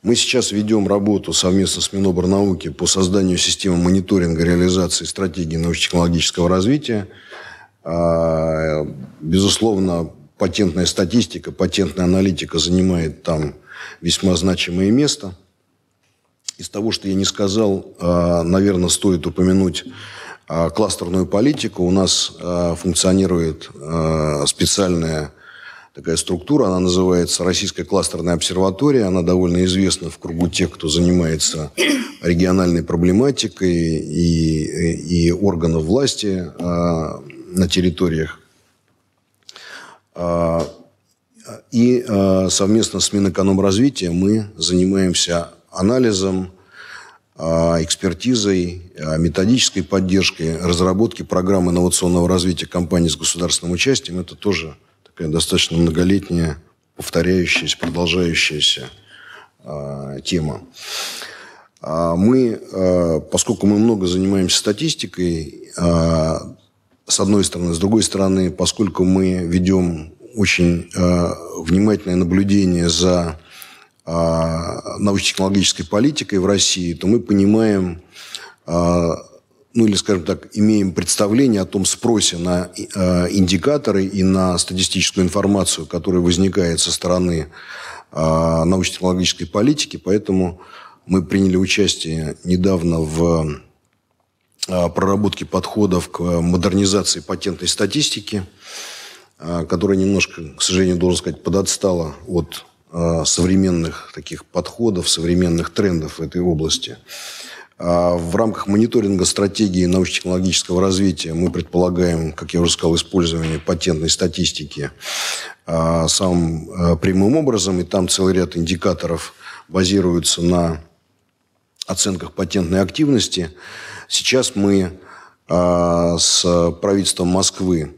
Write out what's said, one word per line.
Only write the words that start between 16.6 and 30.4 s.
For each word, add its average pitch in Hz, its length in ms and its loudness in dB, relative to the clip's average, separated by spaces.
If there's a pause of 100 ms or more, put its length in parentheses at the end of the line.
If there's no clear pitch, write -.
того, 107 220 -4
что 98 180 -4
я 98 60 0
не 95 100 0
сказал, 98 720 0
а, 87 440 2
наверное, 90 460 2
стоит 87 380 0
упомянуть, 92 580 2 (640)
а, 82 220 0
кластерную 92 560 -2
политику. 107 580 0
У 87 60 2
нас, 95 500 2
а, 87 340 -2
функционирует, 87 1000 0
а, 78 720 -2
специальная 82 840 -2 (640)
такая 80 220 -4
структура, 104 500 0
она 92 140 2
называется 90 640 2
Российская 90 400 -2
кластерная 85 500 -2
обсерватория. 98 720 0
Она 90 160 0
довольно 90 420 2
известна 90 460 0
в - 80 -18
кругу 87 300 -2